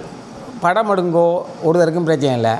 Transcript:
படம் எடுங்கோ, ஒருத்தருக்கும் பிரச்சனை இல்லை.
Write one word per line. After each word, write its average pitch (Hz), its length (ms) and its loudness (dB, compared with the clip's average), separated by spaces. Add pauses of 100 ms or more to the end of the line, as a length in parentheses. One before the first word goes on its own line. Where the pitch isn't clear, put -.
(600)
படம் 190 360 2
எடுங்கோ, 170 440 2 (240)
ஒருத்தருக்கும் 165 400 2
பிரச்சனை 143 300 2
இல்லை. 113 260 2